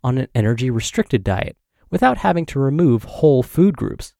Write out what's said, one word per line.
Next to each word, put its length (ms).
on 140
an 180
energy-restricted 880
diet 340
without 300
having 280
to 120
remove 460
whole 380
food 320
groups. 440